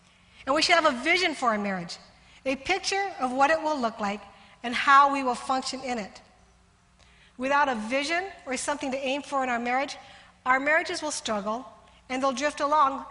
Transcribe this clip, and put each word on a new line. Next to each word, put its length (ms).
And 80
we 80
should 140
have 100
a 60
vision 420
for 160
our 80
marriage, 400
a 100
picture 640
of 100
what 200
it 100
will 160
look 240
like 220
and 120
how 380
we 100
will 120
function 480
in 160
it. 220
Without 320
a 60
vision 580
or 100
something 340
to 80
aim 240
for 200
in 80
our 80
marriage, 380
our 120
marriages 440
will 80
struggle 560
and 140
they'll 100
drift 280
along 500